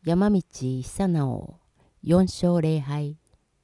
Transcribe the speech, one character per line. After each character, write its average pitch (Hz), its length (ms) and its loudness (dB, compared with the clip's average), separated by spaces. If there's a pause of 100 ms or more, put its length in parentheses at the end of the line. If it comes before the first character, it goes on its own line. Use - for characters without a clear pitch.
山 180 240 4
道 196 120 4
久 131 680 -6
直、 139 500 -2 (420)
四 180 260 4
勝 175 340 0
零 156 200 0
敗。 147 360 -6 (460)